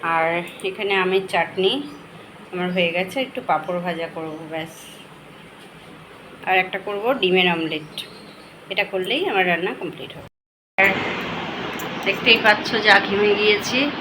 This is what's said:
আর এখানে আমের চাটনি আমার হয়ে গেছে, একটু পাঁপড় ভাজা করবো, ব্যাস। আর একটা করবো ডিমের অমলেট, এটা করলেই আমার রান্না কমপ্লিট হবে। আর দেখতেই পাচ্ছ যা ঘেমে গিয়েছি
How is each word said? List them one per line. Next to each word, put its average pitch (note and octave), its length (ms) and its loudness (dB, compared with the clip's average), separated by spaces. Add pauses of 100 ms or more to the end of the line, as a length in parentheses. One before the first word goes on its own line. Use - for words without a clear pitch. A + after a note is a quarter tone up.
(140)
আর E3 140 4 (400)
এখানে G3+ 240 -4 (120)
আমের F#3+ 280 4
চাটনি F#3 400 2 (800)
আমার F3+ 240 -4
হয়ে F3 200 2
গেছে, F#3 200 -2 (100)
একটু B3+ 140 -10 (100)
পাঁপড় E3+ 360 0
ভাজা E3 200 -4 (100)
করবো, D#3+ 260 -8 (100)
ব্যাস। D#3+ 200 -8 (1800)
আর F#3 160 4
একটা F#3+ 220 -6
করবো G#3 220 -2 (120)
ডিমের F3+ 340 2
অমলেট, D#3 380 -6 (800)
এটা G3 200 0
করলেই G3+ 380 -2
আমার G3 200 2
রান্না F3 300 0
কমপ্লিট C#3 360 -10
হবে। - 120 -16 (500)
আর G3 120 6 (1160)
দেখতেই A#3 380 4
পাচ্ছ G#3 240 6 (180)
যা G3+ 80 10 (120)
ঘেমে G3+ 240 2 (100)
গিয়েছি G#3 400 2 (200)